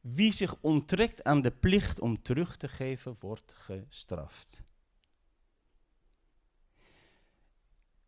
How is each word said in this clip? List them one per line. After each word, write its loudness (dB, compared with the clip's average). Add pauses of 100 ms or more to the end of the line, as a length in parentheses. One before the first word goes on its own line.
Wie 2
zich -2
onttrekt 2
aan 4
de 2
plicht 2
om -2
terug -2
te -10
geven, -8
wordt -12
gestraft. -12 (3500)